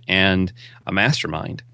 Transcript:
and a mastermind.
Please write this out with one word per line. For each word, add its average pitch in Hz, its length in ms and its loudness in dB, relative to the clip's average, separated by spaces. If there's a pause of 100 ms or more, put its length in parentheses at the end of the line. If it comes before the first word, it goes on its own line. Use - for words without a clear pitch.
and 92 460 2 (340)
a - 60 -6
mastermind. 95 680 -2 (120)